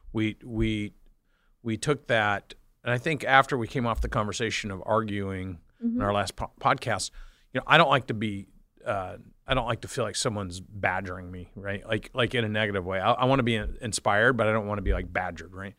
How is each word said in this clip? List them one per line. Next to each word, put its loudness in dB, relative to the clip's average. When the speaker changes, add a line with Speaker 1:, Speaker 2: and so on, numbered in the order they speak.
Speaker 1:
we, -2
we, -2
we -4
took -2
that, 0
and 0
I 0
think -4
after 6
we -2
came -2
off 0
the -2
conversation -2
of -8
arguing 0
Speaker 2:
Mm-hmm. -2
Speaker 1:
in 0
our 2
last 0
po-, -8
podcast, 0
you 0
know, -14
I 8
don't 8
like 2
to -2
be, -4
uh, -4
I 0
don't 0
like -4
to -10
feel -2
like -6
someone's -4
badgering -4
me, -12
right? -8
Like, -4
like, 0
in 2
a -2
negative 0
way. -2
I, 4
I 2
wanna 4
be 2
in-, -4
inspired, 2
but 2
I 4
don't 0
wanna -2
be, 2
like, -2
badgered, -6
right? -10